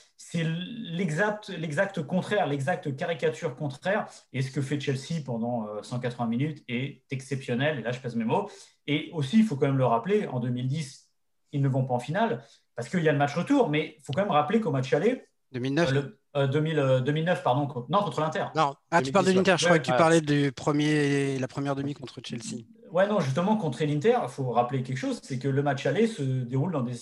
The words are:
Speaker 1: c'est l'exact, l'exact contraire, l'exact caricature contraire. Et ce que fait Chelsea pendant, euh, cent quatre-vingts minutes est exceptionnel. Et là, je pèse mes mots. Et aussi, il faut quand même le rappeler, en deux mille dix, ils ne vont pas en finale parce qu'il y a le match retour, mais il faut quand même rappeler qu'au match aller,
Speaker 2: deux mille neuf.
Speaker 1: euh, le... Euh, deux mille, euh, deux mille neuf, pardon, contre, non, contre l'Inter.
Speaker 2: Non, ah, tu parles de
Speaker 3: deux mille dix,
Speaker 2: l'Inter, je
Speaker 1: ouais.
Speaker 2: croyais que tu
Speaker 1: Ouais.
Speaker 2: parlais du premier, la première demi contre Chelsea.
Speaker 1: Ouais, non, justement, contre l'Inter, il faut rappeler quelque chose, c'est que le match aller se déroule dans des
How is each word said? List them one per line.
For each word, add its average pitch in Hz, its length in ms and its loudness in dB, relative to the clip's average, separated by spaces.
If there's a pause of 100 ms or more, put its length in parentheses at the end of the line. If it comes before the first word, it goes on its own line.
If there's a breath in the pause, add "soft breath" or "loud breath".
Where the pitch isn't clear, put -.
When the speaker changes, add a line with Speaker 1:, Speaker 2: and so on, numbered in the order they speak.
(180 loud breath)
Speaker 1:
c'est - 260 -6
l'exact, 175 1040 -4
l'exact 165 540 -4
contraire, 180 420 0
l'exact 143 500 -2
caricature 160 600 -4
contraire. 175 500 -4 (260 loud breath)
Et 131 120 -2
ce 131 80 -6
que 147 100 -4
fait 139 180 -2
Chelsea 143 460 -4
pendant, 117 420 -4
euh, 104 140 -8
cent 123 180 -6
quatre-vingts 120 280 -4
minutes 131 400 -2
est 127 420 -6
exceptionnel. 135 680 -4
Et - 20 -8
là, 117 100 -4
je 123 80 -6
pèse 113 160 -8
mes 113 80 -2
mots. 180 280 -2 (340 loud breath)
Et 151 280 -2
aussi, 165 260 2
il 220 60 6
faut 151 100 -2
quand 139 100 2
même 135 140 2
le 131 60 4
rappeler, 175 420 2
en 123 120 -4
deux 123 100 -4
mille 123 180 -4
dix, 147 420 -6 (420)
ils 143 120 -2
ne 139 40 2
vont 131 160 2
pas 127 120 -2
en 120 40 0
finale 208 440 -2 (320 loud breath)
parce 120 140 -8
qu'il 180 120 0
y 156 80 4
a 151 40 6
le 139 40 2
match 139 180 2
retour, 277 340 4
mais 151 280 -2
il - 60 -20
faut 139 100 -8
quand 185 80 0
même 202 100 0
rappeler 156 300 2
qu'au 180 100 -2
match 131 220 0
aller, 214 320 2 (280)
Speaker 2:
deux 127 60 -4
mille 135 140 -2
neuf. 160 160 4
Speaker 1:
euh, 135 40 0
le... 139 260 -2 (160)
Euh, 139 120 2
deux 147 140 2
mille, 156 160 0
euh, 131 220 4
deux 135 140 0
mille 160 120 0
neuf, 175 160 0
pardon, 139 240 2
contre, 127 240 -8
non, 202 140 2
contre - 180 -4
l'Inter. 160 240 -2 (100)
Speaker 2:
Non, 147 200 2 (160)
ah, 170 100 4
tu 135 100 -2
parles 185 140 6
de 185 60 4
Speaker 3:
deux 185 60 6
mille 190 60 4
dix, 185 60 4
Speaker 2:
l'Inter, 170 100 6
je 151 60 2
Speaker 1:
ouais. 175 40 4
Speaker 2:
croyais 165 120 6
que 131 40 -6
tu - 60 0
Speaker 1:
Ouais. 127 60 4
Speaker 2:
parlais 165 240 8
du 147 300 2
premier, 143 880 2
la 127 80 -2
première 139 280 -4
demi 143 200 -4
contre - 280 -14
Chelsea. - 380 -10 (300)
Speaker 1:
Ouais, 185 160 4
non, 208 120 2
justement, 175 380 2
contre 156 260 -2
l'Inter, 151 380 2
il 135 80 -6
faut 127 220 -6
rappeler 123 320 0
quelque 131 140 -6
chose, 262 260 -4
c'est 131 160 -8
que 139 80 -4
le 139 160 0
match 139 240 0
aller 196 180 2
se 220 160 -2
déroule 131 500 -2
dans 139 120 -2
des 123 180 -4